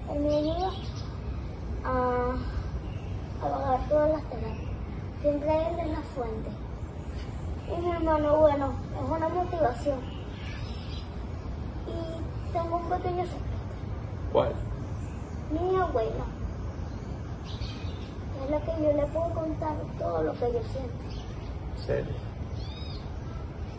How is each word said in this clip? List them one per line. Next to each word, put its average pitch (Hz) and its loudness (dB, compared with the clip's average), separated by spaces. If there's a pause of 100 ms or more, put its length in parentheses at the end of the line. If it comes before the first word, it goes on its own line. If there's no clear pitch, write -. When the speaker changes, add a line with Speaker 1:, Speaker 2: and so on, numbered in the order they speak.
(140)
Speaker 1:
él 294 2
me 294 4
ayuda 330 2 (1160)
a, 254 2 (1040)
a 285 0
pagar 269 2
todas 302 8
las 302 2
terapias. 220 -4 (500)
Siempre 294 4 (200)
él 339 0
es 330 0
la 311 0 (120)
fuente. 226 -2 (1200)
Y 349 0
mi 349 4
hermano, 311 6
bueno, 285 8 (280)
es 302 0
una 320 2
motivación. 320 2 (1900)
Y 330 -4
tengo 339 0
un 339 -2
pequeño 359 2
secreto. - -2 (880)
Speaker 2:
¿Cuál? - 6 (1000)
Speaker 1:
Mi 359 4
abuela. 220 2 (2250)
Es 269 -2
la 302 4
que 320 -2 (100)
yo 302 6
le 294 4
puedo 330 0
contar 320 0 (240)
todo 165 2
lo 294 2
que - -6 (140)
yo 233 2 (120)
siento. - -4 (520)
Speaker 2:
¿En - -6
serio? - 0 (1700)